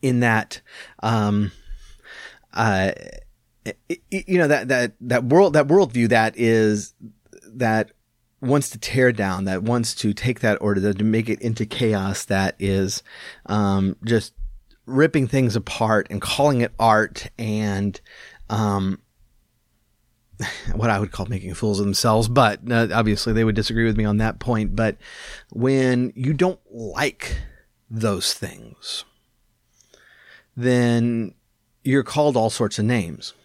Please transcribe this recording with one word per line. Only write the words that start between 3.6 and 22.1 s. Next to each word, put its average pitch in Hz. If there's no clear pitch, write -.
y-, -
y-, 180
you 185
know, 165
that, 139
that, 123
that 120
world, 156
that 147
worldview 123
that 113
is, 110
that 110
wants 135
to 110
tear 127
down, 98
that 95
wants 117
to 104
take 120
that 107
order, 101
that 98
to 107
make 110
it 107
into 113
chaos, 101
that 95
is, 98
um, 98
just 113
ripping 139
things 123
apart 107
and 98
calling 135
it -
art 110
and, 104
um, 101
<sighs> -
what 110
I 101
would 104
call 95
making 92
fools 104
of 104
themselves. 110